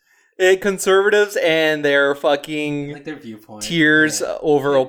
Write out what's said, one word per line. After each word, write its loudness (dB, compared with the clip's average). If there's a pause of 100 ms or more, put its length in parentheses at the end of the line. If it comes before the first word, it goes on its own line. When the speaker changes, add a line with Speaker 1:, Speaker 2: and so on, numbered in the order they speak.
(380)
Speaker 1:
It, 2
conservatives 2
and 0
their 2
fucking -4
Speaker 2:
Like, -16
their -10
viewpoint. -18
Speaker 1:
tears 2
Speaker 2:
Yeah. -6
Speaker 1:
over 0
Speaker 2:
It's, 2